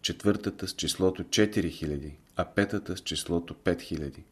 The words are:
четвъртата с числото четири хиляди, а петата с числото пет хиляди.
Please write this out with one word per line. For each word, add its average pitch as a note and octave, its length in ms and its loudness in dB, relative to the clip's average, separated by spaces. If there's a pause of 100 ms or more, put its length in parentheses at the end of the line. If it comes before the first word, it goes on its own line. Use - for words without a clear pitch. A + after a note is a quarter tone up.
четвъртата G2+ 640 0
с - 40 -8
числото F#2 520 0
четири G#2 460 4
хиляди, D2 480 -6 (180)
а - 100 0
петата G2 520 0
с - 20 -10
числото E2+ 540 -2
пет F2 280 0
хиляди. D2 500 -8